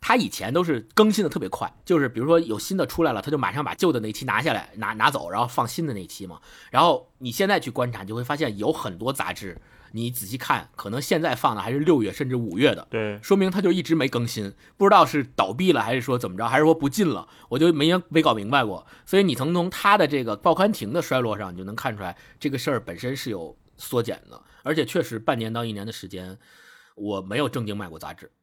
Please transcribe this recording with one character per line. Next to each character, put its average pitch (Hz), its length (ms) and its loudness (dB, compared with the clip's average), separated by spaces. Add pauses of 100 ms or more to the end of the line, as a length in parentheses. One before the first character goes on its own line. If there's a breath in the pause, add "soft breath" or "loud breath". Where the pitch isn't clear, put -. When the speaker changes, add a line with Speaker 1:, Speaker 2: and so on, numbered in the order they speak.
Speaker 1:
它 226 140 2
以 202 120 2
前 98 260 -6
都 175 100 2
是 139 300 -2
更 214 180 6
新 208 120 2
的 156 60 0
特 170 100 -4
别 107 100 -6
快， - 220 -6 (140)
就 175 140 4
是 139 100 2
比 123 100 -8
如 123 60 -2
说 170 140 6
有 110 200 -2
新 - 160 -4
的 170 100 0
出 - 180 -2
来 143 100 2
了， 101 80 -4
它 143 100 -4
就 151 60 0
马 104 140 0
上 139 120 -4
把 170 100 -4
旧 175 180 2
的 127 80 2
那 110 120 -6
期 117 140 -8
拿 - 160 0
下 143 120 0
来， 95 220 -6
拿， 104 180 -6
拿 110 160 4
走， 98 200 -6
然 95 120 -2
后 120 60 0
放 120 200 0
新 165 200 -4
的 135 60 -4
那 95 120 -10
期 95 220 -14
嘛。 80 120 -16 (320 loud breath)
然 135 120 6
后 165 260 2 (100)
你 123 120 -6
现 196 160 0
在 196 120 4
去 151 120 -8
观 123 200 0
察， 110 100 -10
你 98 60 -12
就 107 80 -8
会 120 80 -4
发 147 120 -2
现 131 220 -2
有 107 140 0
很 101 260 -4
多 117 160 -2
杂 92 180 -4
志， 92 260 -10 (360 soft breath)
你 117 180 -4
仔 123 140 -8
细 110 120 -10
看， 123 380 -2
可 - 140 -10
能 123 120 -4
现 160 200 0
在 156 120 0
放 123 220 0
的 101 60 -6
还 104 100 -4
是 135 80 -2
六 151 240 4
月 95 80 -2
甚 135 180 -6
至 127 60 -2
五 110 220 -4
月 120 180 4
的， - 140 -12
Speaker 2:
对。 107 320 -4
Speaker 1:
说 196 160 2
明 190 120 4
它 190 120 -2
就 180 100 4
一 180 100 2
直 160 140 0
没 135 120 2
更 117 200 -2
新， 101 260 -6 (240 soft breath)
不 196 80 4
知 196 40 8
道 190 160 8
是 139 200 0 (100)
倒 98 180 0
闭 175 180 2
了 131 100 4
还 110 120 0
是 131 80 0
说 123 160 0
怎 117 120 -2
么 92 80 -10
着， 113 100 -2
还 127 100 2
是 151 60 6
说 160 120 8
不 139 140 -2
进 196 180 0
了， 98 200 -4 (220 loud breath)
我 120 80 -2
就 165 140 6
没， 151 180 4 (200)
没 160 120 2
搞 147 120 4
明 104 160 -4
白 131 160 2
过。 92 200 -8 (200 loud breath)
所 190 140 4
以 202 40 6
你 170 100 2
从， 139 200 -2
从 175 160 2
它 202 280 4
的 180 80 6
这 139 180 0
个 110 120 -2
报 165 180 2
刊 196 180 4
亭 113 200 -4
的 165 100 0
衰 131 200 0
落 107 160 -2
上， 98 160 -10
你 87 40 -12
就 92 60 -10
能 101 120 -10
看 113 200 -6
出 101 80 -10
来 90 120 -8 (240 soft breath)
这 151 100 -2
个 135 80 -6
事 135 140 -4
儿 123 80 0
本 87 180 -12
身 123 180 -6
是 131 140 -8
有 85 260 -8 (220)
缩 120 260 -2
减 107 260 -6
的， - 100 -20 (220 soft breath)
而 143 120 -2
且 156 120 2
确 - 160 -2
实 - 160 -4
半 123 200 -2
年 110 140 -4
到 117 140 -4
一 113 80 -6
年 101 120 -8
的 110 60 -10
时 - 160 -14
间， 92 300 -12 (580 soft breath)
我 101 260 -4
没 98 160 -6
有 143 120 0
正 127 160 -6
经 104 100 -6
买 101 120 -8
过 80 100 -16
杂 73 160 -12
志。 - 160 -20 (140)